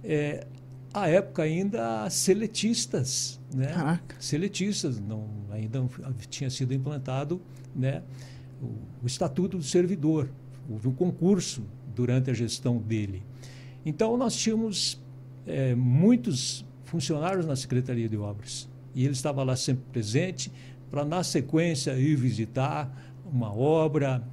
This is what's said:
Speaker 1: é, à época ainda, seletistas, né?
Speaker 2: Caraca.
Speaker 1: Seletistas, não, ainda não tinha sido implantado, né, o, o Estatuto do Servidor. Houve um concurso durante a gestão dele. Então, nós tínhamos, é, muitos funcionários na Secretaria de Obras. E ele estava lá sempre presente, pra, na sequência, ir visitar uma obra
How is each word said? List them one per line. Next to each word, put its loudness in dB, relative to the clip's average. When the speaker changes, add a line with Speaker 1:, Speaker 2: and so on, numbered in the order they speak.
Speaker 1:
é, 0
à 2
época 4
ainda, 0
seletistas, 0
né? 0
Speaker 2:
Caraca. 0
Speaker 1:
Seletistas, 0
não, -6
ainda -2
não 2
tinha -4
sido -2
implantado, -2
né, 0
o, -10
o -2
Estatuto 0
do -4
Servidor. 2
Houve -2
um 2
concurso 2
durante 2
a 4
gestão 0
dele. -2
Então, 2
nós 2
tínhamos, 0
é, 2
muitos 4
funcionários 0
na 0
Secretaria 0
de -2
Obras. -6
E 2
ele 4
estava 0
lá 2
sempre 0
presente, 0
pra, -2
na 0
sequência, 2
ir 6
visitar 0
uma 0
obra 4